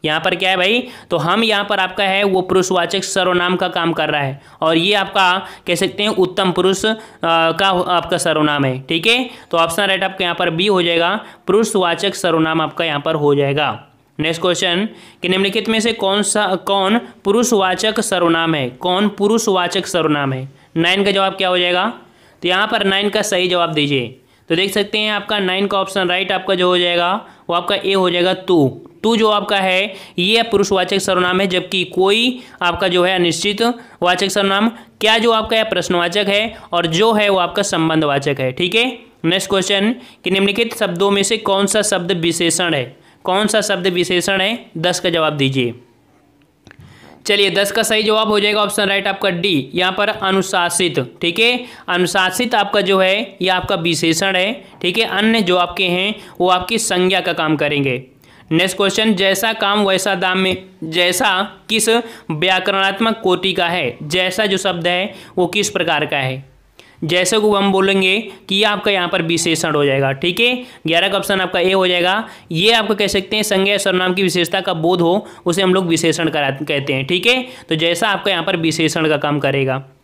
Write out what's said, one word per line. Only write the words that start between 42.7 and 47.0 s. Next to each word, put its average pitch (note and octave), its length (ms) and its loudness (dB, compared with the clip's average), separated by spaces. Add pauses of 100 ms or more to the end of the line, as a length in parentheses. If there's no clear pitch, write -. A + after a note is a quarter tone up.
है? B2+ 220 -4 (280)
कौन G3 220 0
सा G#3+ 140 2
शब्द G3 260 -2
विशेषण F3+ 540 0
है? A3 380 -4
दस F3 220 0
का F#3 100 0
जवाब D#3+ 220 2
दीजिए। C3 420 0 (1500)